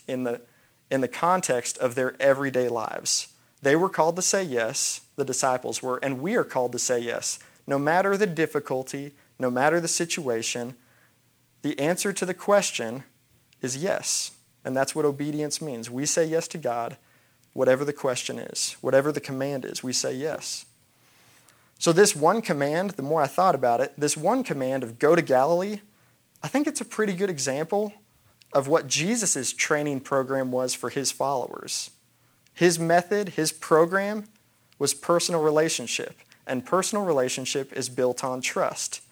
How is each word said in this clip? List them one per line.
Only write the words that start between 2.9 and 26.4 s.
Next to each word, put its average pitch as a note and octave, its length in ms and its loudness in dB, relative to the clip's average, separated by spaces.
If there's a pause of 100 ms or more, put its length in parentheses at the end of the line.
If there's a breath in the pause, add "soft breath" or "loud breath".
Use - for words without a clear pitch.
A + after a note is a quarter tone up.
They C#3 160 4
were F3+ 140 2
called E3 260 2
to F3+ 60 -4
say G3 200 2
yes, A#2+ 600 -2 (140)
the C#3+ 100 0
disciples B2+ 560 -2
were, B2+ 200 -2
and C3+ 200 -2
we G3+ 140 0
are F#3+ 80 2
called B2 280 -2
to B2 60 -4
say A#2+ 220 0
yes. A#2 380 -6 (280 loud breath)
No C#3 120 0
matter F3+ 380 2
the G#3 100 2
difficulty, C#3+ 840 -2 (260 soft breath)
no C3 120 0
matter D3 300 4
the E3 80 -4
situation, B2 880 -4 (840 soft breath)
the C#3+ 160 -4
answer F3+ 340 0
to F#3 140 -2
the F3+ 80 -2
question C#3 680 0 (580)
is C3 160 -4
yes. - 540 -2 (320)
And C3 120 -2
that's C3+ 180 0
what D3+ 120 0
obedience D3 560 -2
means. A#2+ 260 -8
We B2+ 160 -6
say D#3+ 220 2
yes D#3+ 220 -2
to F#3 100 -10
God, A#2+ 400 -4 (560 soft breath)
whatever C3 300 4
the C#3+ 100 -4
question B2 440 -4
is, - 440 -6
whatever C3+ 280 4
the C#3+ 100 -2
command C3+ 440 -4
is, - 180 -8
we B2+ 120 -4
say C3 180 -2
yes. - 540 -8 (1120 soft breath)
So - 140 4
this G3 220 6
one E3+ 280 2
command, D#3 500 0
the - 100 -8
more D3+ 200 2
I C#3+ 40 2
thought F3 280 4
about B2 260 2
it, C#3 160 -2
this C#3+ 180 0
one G#3 300 0
command C3+ 380 -2
of A#2 160 -10
"Go D3 160 6
to E3+ 80 4
Galilee," E3+ 580 2 (600 soft breath)